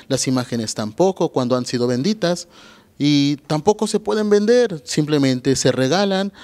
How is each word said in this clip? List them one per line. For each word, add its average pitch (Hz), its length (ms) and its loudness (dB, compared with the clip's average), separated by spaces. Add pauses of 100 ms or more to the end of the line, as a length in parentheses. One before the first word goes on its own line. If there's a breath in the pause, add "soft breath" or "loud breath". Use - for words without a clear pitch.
las 135 200 -2
imágenes 123 460 -2
tampoco 165 560 -2
cuando 127 260 0
han 123 80 -2
sido 123 220 -2
benditas, 170 600 -2 (520 loud breath)
y 143 380 2 (100)
tampoco 208 400 0
se 208 140 -2
pueden 214 280 -2
vender, 208 560 2
simplemente 139 720 0
se 131 160 2
regalan, 190 580 0 (140 loud breath)